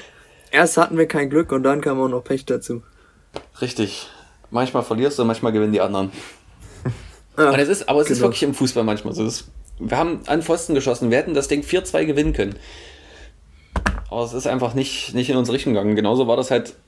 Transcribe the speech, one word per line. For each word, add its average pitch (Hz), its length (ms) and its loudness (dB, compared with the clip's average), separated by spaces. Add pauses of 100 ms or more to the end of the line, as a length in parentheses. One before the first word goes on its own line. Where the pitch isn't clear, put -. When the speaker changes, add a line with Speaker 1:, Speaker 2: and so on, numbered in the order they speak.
(500)
Speaker 1:
„Erst 160 260 4
hatten 170 200 2
wir 160 100 6
kein 143 240 -2
Glück 160 220 2
und 131 120 0
dann 135 160 4
kam 135 200 -2
auch 131 80 0
noch 123 140 -4
Pech 135 240 -4
dazu.“ 120 360 -4 (800)
Speaker 2:
Richtig. - 480 -4 (420)
Manchmal 127 320 0
verlierst 127 360 0
du, 123 60 2
manchmal 113 280 0
gewinnen 107 200 2
die 98 80 2
anderen. 98 300 -2 (1300)
Speaker 1:
Ja, 151 140 4
Speaker 2:
Und 135 80 4
es 143 100 4
ist, 196 200 0
aber 147 120 4
es 151 100 2
ist 123 80 2
Speaker 1:
genau. - 100 4
Speaker 2:
wirklich 117 160 -2
im 139 100 0
Fußball 123 300 0
manchmal 107 300 -2
so. 107 100 -2
Es, - 240 -6 (300)
wir 117 180 -2
haben 165 300 0
an 156 160 0
Pfosten 165 320 0
geschossen, 127 360 0
wir 120 80 4
hätten 151 160 -2
das 139 140 0
Ding 143 140 0
vier 185 220 -2
zwei 160 200 0
gewinnen 151 280 2
können. 101 240 -2 (1500)
Aber 120 160 -4
es 113 80 -10
ist 127 140 -4
einfach 123 280 0
nicht, 135 400 -4
nicht 127 160 0
in 127 60 2
unsere 123 200 0
Richtung 131 180 0
gegangen. 104 220 2
Genauso 113 320 2
war 120 80 4
das 127 140 0
halt 120 240 0 (140)